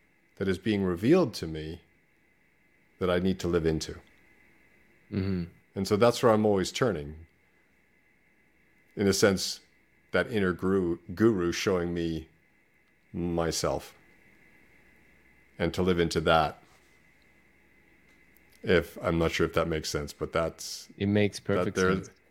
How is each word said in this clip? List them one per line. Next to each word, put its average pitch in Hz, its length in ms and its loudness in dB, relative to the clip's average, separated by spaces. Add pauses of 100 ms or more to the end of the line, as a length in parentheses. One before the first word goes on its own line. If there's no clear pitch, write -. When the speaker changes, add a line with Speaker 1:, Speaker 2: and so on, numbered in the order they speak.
(360)
Speaker 1:
that 98 120 -2
is 92 80 0
being 101 280 0
revealed 110 500 2
to - 120 -8
me 78 340 -10 (1160)
that 90 120 0
I 90 80 2
need 92 220 0
to 87 80 -4
live 85 180 2
into. 80 260 0 (1200)
Speaker 2:
Mm-hmm. 95 320 -2 (300)
Speaker 1:
And 98 120 -4
so 104 100 2
that's 117 260 2
where 117 100 6
I'm 107 140 2
always 98 260 0
turning. 78 420 -2 (1800)
In 101 100 2
a 95 60 6
sense, 98 480 2 (520)
that 90 200 0
inner 95 220 0
guru, 92 420 0 (180)
guru 92 380 4
showing 87 400 -2
me 82 360 -4 (840)
myself 85 840 -4 (1600)
and 87 160 -2
to 95 80 -2
live 90 180 2
into 82 220 0
that. 80 400 2 (2000)
If, 87 400 2
I'm 85 160 0
not 82 140 2
sure - 140 0
if 78 60 -8
that 82 160 0
makes 80 220 -4
sense, 73 240 -6
but - 180 -8
that's - 640 -6
Speaker 2:
It 101 100 -2
makes 101 320 2
Speaker 1:
that - 60 -14
Speaker 2:
perfect 92 320 -2
Speaker 1:
there 92 200 4
Speaker 2:
sense. 87 140 -10 (200)